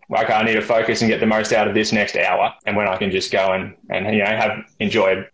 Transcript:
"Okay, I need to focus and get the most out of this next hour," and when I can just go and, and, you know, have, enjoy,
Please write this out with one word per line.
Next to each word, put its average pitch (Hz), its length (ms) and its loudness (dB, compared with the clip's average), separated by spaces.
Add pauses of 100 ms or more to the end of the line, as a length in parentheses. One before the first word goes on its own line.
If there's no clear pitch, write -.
(120)
"Okay, 117 220 0
I 110 100 2
need 113 120 2
to 110 60 2
focus 113 400 0
and 113 80 2
get 113 120 0
the 113 40 2
most 110 280 0
out 107 160 2
of 101 40 -2
this 107 200 0
next 104 240 0
hour," 98 360 0 (120)
and 104 100 -4
when 104 100 0
I 95 120 -2
can 98 140 -2
just 92 200 -2
go 95 220 2
and, 95 200 -6 (160)
and, 95 240 -4
you 107 80 2
know, 98 40 2
have, 110 400 -2 (160)
enjoy, 98 520 0